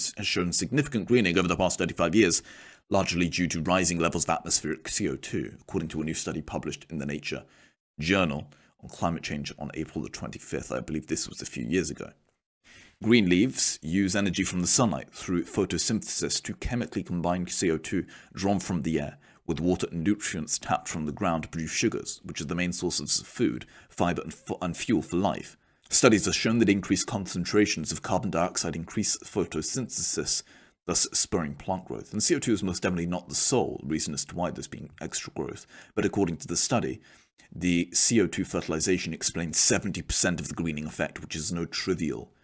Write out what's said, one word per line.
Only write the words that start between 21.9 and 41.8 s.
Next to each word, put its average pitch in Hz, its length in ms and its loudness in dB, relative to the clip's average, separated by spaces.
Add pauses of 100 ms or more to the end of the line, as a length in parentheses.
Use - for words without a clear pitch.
which - 180 -10
are 82 40 -6
the 78 100 -4
main 87 180 0
sources - 460 -2
of - 80 -16
food, 65 400 -2 (220)
fiber, - 340 0
and 82 100 -10
fu-, - 300 -8
and 85 120 -2
fuel 87 280 2
for - 140 -2
life. 87 380 -2 (340)
Studies 110 360 6
have 92 80 0
shown 113 240 2
that 110 120 6
increased 98 360 4
concentrations 98 840 0
of - 100 -6
carbon 92 300 0
dioxide 82 440 0
increase 85 420 -2
photosynthesis, - 1200 -2 (460)
thus - 240 2
spurring 80 420 0
plant 92 320 -4
growth." - 280 -10
And 107 100 0
C - 100 4
O 143 60 2
two 127 140 2
is 95 100 0
most 92 180 -2
definitely 90 240 0
not 87 240 -4
the 73 60 -6
sole - 480 2
reason 78 320 -2
as 71 100 -4
to - 100 -12
why 85 140 -2
there's 71 180 -10
been - 220 -12 (100)
extra - 340 -8
growth, - 340 -8 (260)
but 107 120 0
according 95 320 2
to - 100 -12
the 85 100 -2
study, - 420 0 (540)
the 87 380 2
C - 300 6
O 90 60 6
two 90 180 -2
fertilization 87 680 0
explains 82 440 -2
seventy 92 440 2
percent - 380 0
of - 80 -6
the - 60 -8
greening 78 320 -4
effect, - 360 -6
which - 140 -10
is 80 160 -4
no 85 140 -2
trivial 80 680 -4 (120)